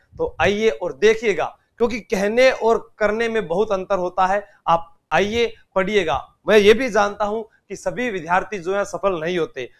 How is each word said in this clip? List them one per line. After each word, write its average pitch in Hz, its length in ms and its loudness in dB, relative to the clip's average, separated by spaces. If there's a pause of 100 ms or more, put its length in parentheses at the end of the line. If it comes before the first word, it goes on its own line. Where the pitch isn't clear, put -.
(180)
तो 160 220 -6
आइए 202 300 2
और 175 240 -6
देखिएगा, 208 500 0 (340)
क्योंकि 226 240 -2
कहने 226 500 2
और 220 260 2 (200)
करने 214 300 0
में 220 200 -2
बहुत 202 240 0
अंतर 190 260 -2
होता 180 280 0
है। 196 160 0 (240)
आप 170 220 2 (240)
आइए, 208 400 0 (220)
पढ़िएगा। 190 440 0 (300)
मैं 214 100 8
ये 208 160 8
भी 254 160 -2
जानता 202 340 0
हूं 214 180 -4
कि - 340 -18
सभी 190 340 -6
विद्यार्थी 185 480 -2
जो 185 180 -4
है 202 80 -2
सफल 185 360 -4
नहीं 175 180 -4
होते, 135 300 -6 (120)